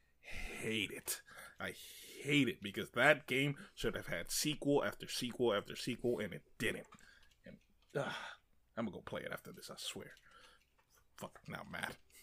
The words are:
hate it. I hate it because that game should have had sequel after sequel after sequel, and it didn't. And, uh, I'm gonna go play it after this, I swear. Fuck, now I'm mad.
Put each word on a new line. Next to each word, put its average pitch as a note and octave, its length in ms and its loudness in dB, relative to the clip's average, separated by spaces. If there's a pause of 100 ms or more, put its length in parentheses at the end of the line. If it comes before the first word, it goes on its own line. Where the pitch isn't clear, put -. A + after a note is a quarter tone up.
(200)
hate - 680 -2
it. - 300 -4 (400)
I F#2+ 120 -4 (500)
hate C#3 260 6
it - 140 -2
because G2+ 280 -4
that C#3 360 8
game C#3 300 2 (180)
should G#2+ 220 0
have G#2 120 -6
had E2+ 220 -4
sequel C#3+ 540 4
after - 240 -4
sequel A#2+ 460 2
after G2+ 220 0
sequel, A#2+ 420 0
and G2+ 160 -2
it - 80 -10 (160)
didn't. G#2 280 -2 (600)
And, - 100 -14 (400)
uh, C#3 140 0 (640)
I'm A#2 100 0
gonna F#2 100 -6
go - 60 -12
play - 200 -6
it - 100 -6
after - 200 -8
this, - 180 -12
I - 80 -12
swear. - 340 -8 (1040)
Fuck, - 220 -8 (100)
now - 160 -6
I'm - 80 -12
mad. - 240 -4 (260)